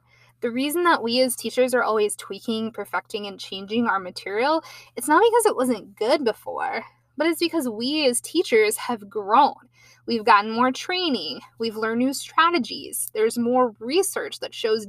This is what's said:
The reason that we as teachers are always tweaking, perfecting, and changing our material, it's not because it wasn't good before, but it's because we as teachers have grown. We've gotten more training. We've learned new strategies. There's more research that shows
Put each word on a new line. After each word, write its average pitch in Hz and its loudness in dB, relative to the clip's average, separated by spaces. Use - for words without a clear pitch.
The 240 -4
reason 285 0
that - 4
we 233 0
as 254 2
teachers 247 0
are 240 2
always 208 0
tweaking, 220 -6
perfecting, 202 -6
and 190 -12
changing 202 -4
our 196 0
material, 214 -2
it's 247 -6
not 320 6
because 453 4
it 277 2
wasn't 247 -2
good 269 2
before, 214 -4
but 311 0
it's 339 0
because 320 0
we 262 -2
as 240 2
teachers 220 2
have 202 -8
grown. 220 2
We've 220 -2
gotten 220 4
more 254 2
training. 320 -2
We've 226 -4
learned 220 -2
new 262 0
strategies. - -2
There's 220 0
more 240 2
research 240 -4
that - -10
shows 220 -2